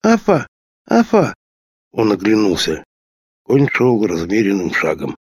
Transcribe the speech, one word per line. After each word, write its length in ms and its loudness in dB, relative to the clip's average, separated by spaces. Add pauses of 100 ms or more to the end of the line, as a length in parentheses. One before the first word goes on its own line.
"Афа! 440 0 (400)
Афа!" 480 2 (580)
Он 200 0
оглянулся. 720 0 (600)
Конь 240 2
шёл 380 0
размеренным 680 -2
шагом. 520 -4